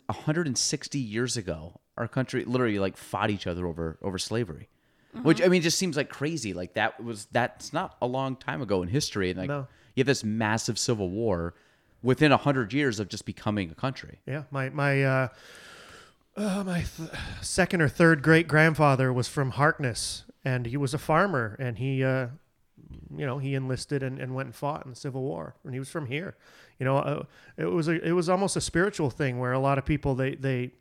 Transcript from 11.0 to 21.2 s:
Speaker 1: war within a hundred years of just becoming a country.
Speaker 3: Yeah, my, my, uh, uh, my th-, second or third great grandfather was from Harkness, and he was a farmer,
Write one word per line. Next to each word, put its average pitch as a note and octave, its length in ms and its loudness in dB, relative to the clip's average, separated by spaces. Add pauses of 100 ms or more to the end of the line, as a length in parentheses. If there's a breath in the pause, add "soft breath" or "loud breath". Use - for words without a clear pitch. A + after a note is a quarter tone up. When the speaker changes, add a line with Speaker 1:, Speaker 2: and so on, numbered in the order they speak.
Speaker 1:
war F#2 440 -2 (480 soft breath)
within C3 280 6
a B2+ 60 8
hundred C3 360 2
years C3 280 0
of F#2+ 80 -4
just - 160 -10
becoming G2+ 460 -2
a E2 40 -16
country. - 520 -8
Speaker 3:
Yeah, C#3+ 240 -8
my, C3+ 180 -4
my, C#3 340 2
uh, C3 260 2 (1080 loud breath)
uh, G3+ 280 -2
my F3 200 -2 (120)
th-, D#3+ 140 -10 (320 loud breath)
second F3 400 2
or C#3+ 60 4
third E3 340 6
great D#3+ 260 8
grandfather C#3+ 640 6
was B2 160 0
from C3+ 240 -2
Harkness, C3+ 720 0 (200)
and B2+ 220 0
he A#2 100 -4
was C#3 180 0
a C#3+ 40 -2
farmer, D#3 600 2